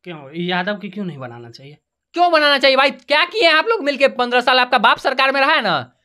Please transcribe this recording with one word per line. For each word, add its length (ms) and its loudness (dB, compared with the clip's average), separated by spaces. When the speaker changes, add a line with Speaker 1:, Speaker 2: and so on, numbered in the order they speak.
Speaker 1:
क्यों, 300 -16
यादव 420 -4
की 120 -14
क्यों 160 -12
नहीं 140 -10
बनाना 320 -16
चाहिए? 280 -20
Speaker 2:
क्यों 200 0
बनाना 260 2
चाहिए 180 4
भाई? 140 2
क्या 340 -2
किए 180 -4
हैं 120 4
आप 140 2
लोग 160 -2
मिलके? 240 0
पन्द्रह 320 0
साल 200 2
आपका 180 2
बाप 200 4
सरकार 340 0
में 80 0
रहा 120 2
है 100 0
ना 300 -2